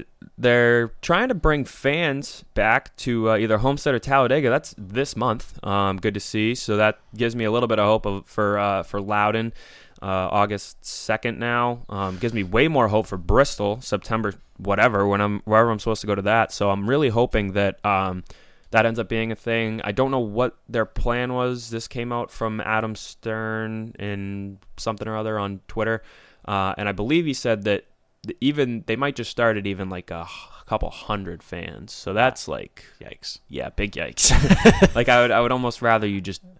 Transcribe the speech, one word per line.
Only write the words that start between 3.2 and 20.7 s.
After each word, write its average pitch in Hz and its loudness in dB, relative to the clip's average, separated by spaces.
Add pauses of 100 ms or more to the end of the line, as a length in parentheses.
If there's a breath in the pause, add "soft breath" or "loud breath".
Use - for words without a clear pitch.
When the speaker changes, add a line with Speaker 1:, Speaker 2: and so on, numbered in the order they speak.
Speaker 1:
uh, 110 4
either 110 2
Homestead 139 0
or 120 0
Talladega. 135 2
That's 135 -2
this 107 -6
month. 117 -4
Um, 98 0
good 101 -2
to 101 -6
see. 107 -2
So 107 -2
that 107 2 (160)
gives 117 -2
me 120 -2
a 107 0
little 117 2
bit 110 0
of 104 4
hope 107 2
of, 98 -4
for, 104 0
uh, 101 0
for 101 -6
Loudon, 107 0 (480 soft breath)
uh, - -10 (260)
August 101 -2
second - -4
now. 120 -2 (100)
Um, 95 -4
gives 117 -2
me 110 -2
way 110 2
more 135 2
hope 107 0
for 98 -6
Bristol, 104 2
September 107 -4 (240)
whatever, 101 2
when 101 2
I'm, 104 0
wherever 110 4
I'm 107 -2
supposed 110 -2
to 104 -10
go 104 -2
to 98 -4
that. 107 2
So 101 0
I'm 98 0
really 143 2
hoping 110 0
that, 101 0
um, 95 0 (480 soft breath)
that 113 4
ends 113 -4
up 110 -4
being 113 -2
a 110 -8
thing. 113 -4
I 104 -4
don't 131 0
know 135 0
what 113 -2 (100)
their 113 0